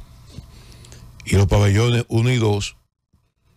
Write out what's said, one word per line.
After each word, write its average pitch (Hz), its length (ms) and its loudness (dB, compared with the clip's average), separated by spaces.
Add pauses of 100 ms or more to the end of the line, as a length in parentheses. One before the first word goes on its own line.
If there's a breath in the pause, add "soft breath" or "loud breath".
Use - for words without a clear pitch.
(1300 loud breath)
Y - 100 -2
los 98 120 2
pabellones 107 600 0
uno 117 240 0
y 127 60 0
dos 104 400 -2 (800)